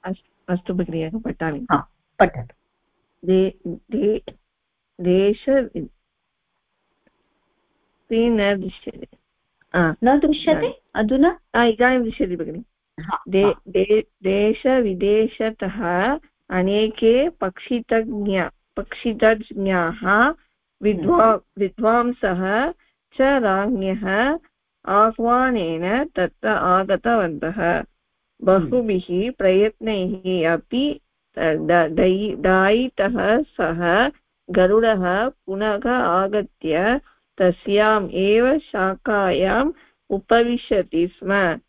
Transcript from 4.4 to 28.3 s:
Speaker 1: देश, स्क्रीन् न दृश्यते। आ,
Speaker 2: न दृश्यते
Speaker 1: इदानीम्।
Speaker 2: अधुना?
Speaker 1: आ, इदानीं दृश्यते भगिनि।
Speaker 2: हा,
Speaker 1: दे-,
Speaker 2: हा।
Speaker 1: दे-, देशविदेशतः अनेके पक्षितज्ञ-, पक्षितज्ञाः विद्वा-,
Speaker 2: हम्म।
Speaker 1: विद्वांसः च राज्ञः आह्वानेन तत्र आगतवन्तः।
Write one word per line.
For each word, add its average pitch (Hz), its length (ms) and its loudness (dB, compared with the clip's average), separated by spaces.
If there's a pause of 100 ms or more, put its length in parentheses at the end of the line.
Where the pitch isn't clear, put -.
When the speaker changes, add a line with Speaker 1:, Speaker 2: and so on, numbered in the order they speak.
Speaker 1:
देश, 190 440 0 (2500)
स्क्रीन् 226 380 0
न 202 200 0
दृश्यते। - 460 -14 (720)
आ, 165 140 2 (100)
Speaker 2:
न 262 160 4
दृश्यते 311 320 0
Speaker 1:
इदानीम्। - 440 -4
Speaker 2:
अधुना? 262 440 2 (160)
Speaker 1:
आ, 233 80 4
इदानीं 240 400 2
दृश्यते 196 320 -4
भगिनि। 165 280 -10 (360)
Speaker 2:
हा, 165 300 -8
Speaker 1:
दे-, 190 160 2
Speaker 2:
हा। 202 220 0
Speaker 1:
दे-, 202 360 2 (200)
देशविदेशतः 208 1600 0 (720)
अनेके 214 800 2
पक्षितज्ञ-, 214 1200 -4 (280)
पक्षितज्ञाः 202 1500 0 (540)
विद्वा-, 185 380 2
Speaker 2:
हम्म। 220 180 4 (180)
Speaker 1:
विद्वांसः 220 1120 -2 (400)
च - 100 -4
राज्ञः 208 1160 0 (500)
आह्वानेन 220 1160 0 (100)
तत्र - 320 -4
आगतवन्तः। 185 1400 0 (580)